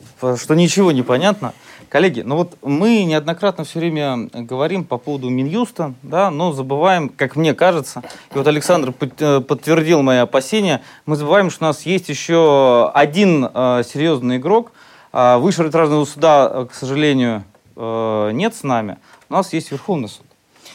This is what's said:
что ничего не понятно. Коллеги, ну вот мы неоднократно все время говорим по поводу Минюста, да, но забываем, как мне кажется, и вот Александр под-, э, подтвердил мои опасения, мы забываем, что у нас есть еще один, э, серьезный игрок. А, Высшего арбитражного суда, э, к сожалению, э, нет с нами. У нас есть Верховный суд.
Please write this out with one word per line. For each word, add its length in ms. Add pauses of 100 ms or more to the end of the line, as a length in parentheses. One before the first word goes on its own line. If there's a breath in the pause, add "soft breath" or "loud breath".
(380)
что 160
ничего 380
не 120
понятно. 500 (360 loud breath)
Коллеги, 320
ну 140
вот 260
мы 440
неоднократно 580
все 160
время 540
говорим 500
по 140
поводу 320
Минюста, 640 (100)
да, 260
но 220
забываем, 580
как 260
мне 200
кажется, 480 (300 loud breath)
и 40
вот 100
Александр 440
под-, 300
э, 200
подтвердил 600
мои 140
опасения, 640 (260 loud breath)
мы 80
забываем, 340
что 160
у 40
нас 180
есть 220
еще 840
один, 580
э, 320
серьезный 540
игрок. 360 (400 soft breath)
А, 260
Высшего 240
арбитражного 420
суда, 480
э, 160
к 60
сожалению, 680 (320)
э, 580
нет 200
с 80
нами. 360 (320 soft breath)
У 40
нас 200
есть 180
Верховный 380
суд. 160 (500 loud breath)